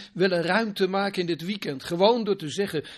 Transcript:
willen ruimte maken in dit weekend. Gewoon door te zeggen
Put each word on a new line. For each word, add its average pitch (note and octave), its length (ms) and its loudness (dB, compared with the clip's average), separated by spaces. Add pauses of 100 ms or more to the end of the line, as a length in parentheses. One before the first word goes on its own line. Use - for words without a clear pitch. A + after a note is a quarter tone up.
(120)
willen F3+ 300 2
ruimte G3 440 0
maken G3 340 0
in F3 60 0
dit E3 160 -2
weekend. E3+ 420 -6
Gewoon G#3+ 400 4
door G3 120 0
te D#3+ 120 -8
zeggen D#3+ 360 -4 (140)